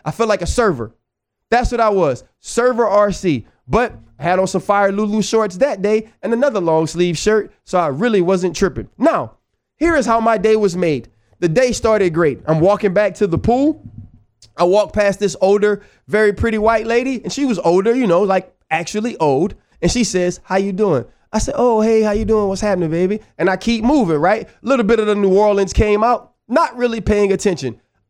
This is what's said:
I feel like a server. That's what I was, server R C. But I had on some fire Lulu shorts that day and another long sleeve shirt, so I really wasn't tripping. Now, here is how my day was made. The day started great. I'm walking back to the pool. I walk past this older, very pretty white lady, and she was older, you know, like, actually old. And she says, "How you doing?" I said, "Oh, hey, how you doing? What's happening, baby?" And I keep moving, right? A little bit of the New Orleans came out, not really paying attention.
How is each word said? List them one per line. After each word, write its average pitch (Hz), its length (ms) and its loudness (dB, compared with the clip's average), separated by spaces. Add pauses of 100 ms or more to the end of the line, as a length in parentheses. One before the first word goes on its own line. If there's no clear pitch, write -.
I 151 60 -4
feel 226 160 -2
like 208 140 0
a 208 60 -4
server. 175 480 -2 (540)
That's 233 220 2
what 240 100 -2
I 220 80 4
was, 165 340 0 (160)
server 240 480 0
R 202 240 2
C. 151 340 -4 (220)
But 214 280 0 (220)
I 135 60 -14
had 180 160 0
on 190 80 0
some 185 140 -4
fire 202 300 2
Lulu 214 300 -2
shorts 214 360 -2
that 226 240 -2
day 214 300 -2 (100)
and 202 100 -4
another 233 300 0
long 160 260 0
sleeve 170 300 -2
shirt, 214 340 -2 (140)
so - 120 -4
I 170 100 0
really 190 340 0
wasn't 180 340 0
tripping. 147 320 -2 (100)
Now, 208 340 0 (440)
here 330 200 0
is 254 100 0
how 233 160 0
my 226 160 2
day 220 180 2
was 196 220 0
made. 165 320 -2 (300)
The 180 100 0
day 247 220 2
started 208 420 0
great. 151 320 0
I'm 156 140 0
walking 196 340 2
back 202 220 0
to 214 100 0
the 165 140 -2
pool. 269 420 0 (760)
I 160 80 -2
walk 190 300 2
past 202 260 0
this 202 220 -2
older, 202 400 2 (260)
very 208 260 2
pretty 220 260 -2
white 220 260 0
lady, 247 380 -2
and - 100 -8
she 277 120 -2
was 233 120 -2
older, 190 380 2
you 262 100 0
know, 180 160 2
like, 190 320 -2 (160)
actually 208 480 -4
old. 147 380 0 (260)
And 170 100 2
she 240 120 0
says, 180 400 -2
"How 190 140 -2
you 196 140 0
doing?" 180 340 0 (280)
I 214 60 0
said, - 180 -4
"Oh, 233 240 2
hey, 220 220 2
how 214 80 0
you 214 140 -2
doing? 208 220 0
What's 190 140 -4
happening, 180 300 -2
baby?" 185 300 -2 (180)
And 175 100 0
I 185 80 0
keep 220 260 -2
moving, 226 340 2
right? 190 300 0
A - 20 -20 (120)
little 240 240 0
bit 220 140 2
of 214 80 -2
the 208 80 0
New 196 200 2
Orleans 202 380 2
came 214 300 2
out, 240 300 -2 (140)
not 247 300 -2
really 233 240 -2
paying 208 300 0
attention. 160 500 -4 (280)